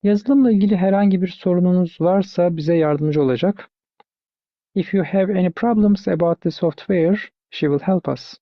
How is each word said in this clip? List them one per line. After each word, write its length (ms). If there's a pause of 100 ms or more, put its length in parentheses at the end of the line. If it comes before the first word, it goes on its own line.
Yazılımla 500
ilgili 240
herhangi 460
bir 60
sorununuz 720
varsa 560
bize 180
yardımcı 480
olacak. 460 (1040)
If 200
you 100
have 340
any 120
problems 580
about 320
the 100
software, 680 (340)
she 160
will 200
help 220
us. 340